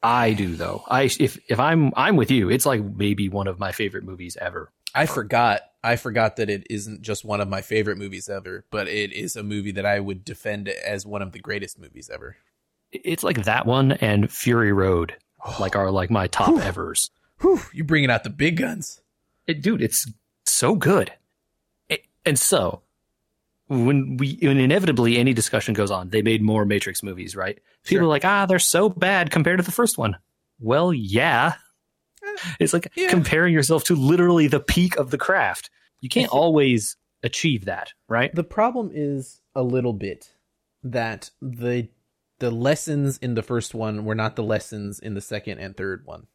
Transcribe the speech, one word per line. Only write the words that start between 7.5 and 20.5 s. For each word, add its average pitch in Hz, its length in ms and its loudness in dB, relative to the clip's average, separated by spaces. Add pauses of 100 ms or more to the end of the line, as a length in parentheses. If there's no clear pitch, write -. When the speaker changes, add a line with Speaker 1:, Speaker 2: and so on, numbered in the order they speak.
Speaker 2:
my 98 120 -6
favorite 104 360 -2
movies 98 320 -12
ever, 95 400 -10
but 104 180 -4
it 101 240 -2
is 98 240 -8
a 110 80 -10
movie 104 280 -6
that 98 140 -4
I 101 140 2
would 98 240 -8
defend 104 460 -8
as 95 360 -6
one 104 160 -8
of 95 100 -8
the 90 80 -18
greatest 101 400 -10
movies - 340 -20
ever. - 240 -16 (540)
Speaker 1:
It's - 320 -6
like 117 220 0
that 110 200 2
one 131 280 4
and 104 380 2
Fury 117 400 2
Road, 95 440 2 (220)
Speaker 2:
<sighs> - 220 -10
Speaker 1:
like, 95 160 -2
are, 98 160 0
like, 95 200 0
my 98 160 2
top - 220 2
Speaker 2:
Whew. 302 120 4
Speaker 1:
evers. 85 480 -4 (320)
Speaker 2:
Whew, 370 200 4 (120)
you 160 100 -6
bringing 147 280 2
out 117 120 2
the 113 60 -8
big 160 280 0
guns. 233 440 -6 (460)
Speaker 1:
It, 151 140 -2
dude, 202 200 0
it's - 280 -2 (360)
so 135 300 2